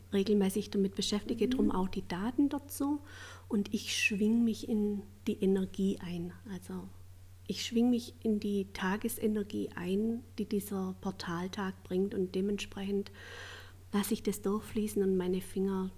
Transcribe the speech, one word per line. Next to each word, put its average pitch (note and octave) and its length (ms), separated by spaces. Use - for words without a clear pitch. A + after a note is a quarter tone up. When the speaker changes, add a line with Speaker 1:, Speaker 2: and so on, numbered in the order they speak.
Speaker 1:
regelmäßig G3+ 600
damit G3 240
beschäftige, - 500
Speaker 2:
Mhm. B3+ 60
Speaker 1:
drum A#3 200
auch F#3 160
die F#3+ 200
Daten A#3+ 420
dazu. C#4+ 500
Und G3+ 260
ich - 220
schwing G#3+ 480
mich A3 240
in G#3 360
die G#3 140
Energie F#3+ 600
ein. F3 320
Also F#3 220
ich - 180
schwing A#3 240
mich A#3+ 340
in G#3+ 160
die G3+ 340
Tagesenergie G#3 1040
ein, G#3 480
die G#3 60
dieser G3 560
Portaltag F#3+ 720
bringt. F#3 320
Und F#3 180
dementsprechend G3+ 800
lasse G3+ 220
ich - 80
das G3+ 180
durchfließen G#3 600
und F#3+ 120
meine F3+ 260
Finger F#3+ 560